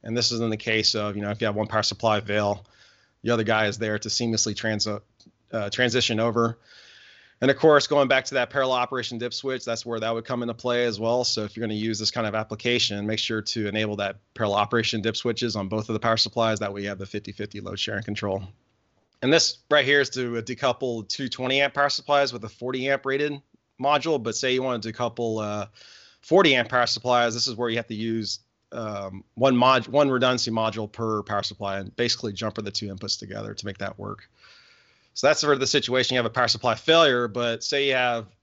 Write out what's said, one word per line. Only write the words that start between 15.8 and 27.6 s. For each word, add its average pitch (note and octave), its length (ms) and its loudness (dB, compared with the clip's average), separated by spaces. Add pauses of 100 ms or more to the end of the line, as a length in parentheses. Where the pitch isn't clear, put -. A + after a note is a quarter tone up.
of A2 60 -4
the G#2+ 40 -2
power A2+ 180 2
supplies. A2 440 0
That G2+ 120 -4
way G2+ 100 -8
you G2+ 60 -4
have G2 120 -8
the G2 60 -10
fifty G#2 260 -10
fifty G2+ 280 -10
load G2 200 -10
sharing G#2+ 240 -4
control. G2 400 -4 (760)
And C3 100 4
this - 260 2 (120)
right C#3+ 140 4
here C#3+ 160 4
is C3+ 100 0
to A#2+ 320 -4
decouple A#2+ 680 -4
two C3+ 200 -6
twenty B2+ 320 0
amp C#3+ 140 2
power C#3+ 160 2
supplies C#3+ 420 2
with A2+ 120 -10
a A2 40 -10
forty B2+ 400 -6
amp C#3 160 0
rated C#3+ 380 -2 (380)
module. C#3+ 420 2
But A2 140 -4
say B2+ 180 0
you B2+ 80 0
wanted B2 200 -2
to A2 100 -8
decouple, A2+ 500 -2
uh, G#2 240 -4 (540)
forty - 340 6
amp A#2 140 4
power B2 180 4
supplies, A#2+ 480 2
this A#2 140 -2
is A#2 80 -6
where A#2+ 140 -2